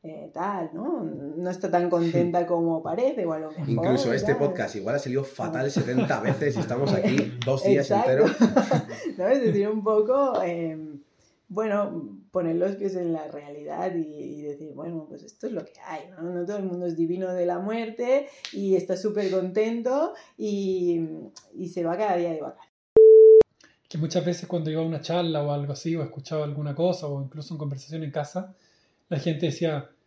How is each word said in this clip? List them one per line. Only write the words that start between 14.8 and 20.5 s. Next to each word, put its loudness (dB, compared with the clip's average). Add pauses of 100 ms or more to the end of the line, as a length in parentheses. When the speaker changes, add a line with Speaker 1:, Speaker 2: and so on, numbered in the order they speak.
Speaker 1:
pues -18
esto -14
es -6
lo -8
que -20 (100)
hay, -12
¿no? -16
No -4
todo -6
el -4
mundo -4
es -2
divino -2
de 0
la -2
muerte -2 (260)
y 2
está 0
súper -2
contento 0 (240)
y, -2 (540)